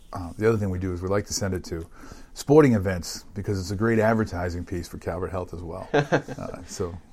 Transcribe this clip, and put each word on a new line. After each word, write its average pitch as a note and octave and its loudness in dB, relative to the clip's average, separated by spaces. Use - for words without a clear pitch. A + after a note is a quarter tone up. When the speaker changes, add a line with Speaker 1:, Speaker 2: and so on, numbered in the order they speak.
Speaker 1:
uh, F2 -8
the G#2+ 4
other A2+ 6
thing G2 0
we F2+ -2
do F#2 -2
is F2 -6
we F#2 -2
like G#2 0
to - -8
send F#2+ -2
it F2+ -4
to E2 -6
sporting C#3+ 8
events F#2 -2
because G2 -2
it's F2+ -6
a G2+ -4
great A2 2
advertising F2+ 2
piece F2 -6
for - -12
Calvert F2 -4
Health F2+ -6
as E2+ -10
well. F2 -10
Speaker 2:
<laughs> - -20
Speaker 1:
Uh, - -2
so, F2+ -6